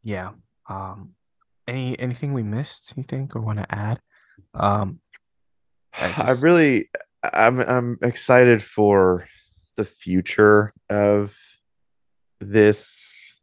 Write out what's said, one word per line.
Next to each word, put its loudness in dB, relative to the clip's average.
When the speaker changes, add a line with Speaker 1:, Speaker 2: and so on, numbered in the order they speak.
Speaker 1:
Yeah. -10
Um, -14
any, -8
anything -8
we -4
missed, -8
you -10
think, -10
or -6
wanna -6
add? -6
Um, -2
I -6
Speaker 2:
<sighs> -4
I -2
Speaker 1:
just 0
Speaker 2:
really, 4
I'm, 2
I'm -2
excited 4
for 2
the -4
future 2
of 0
this -2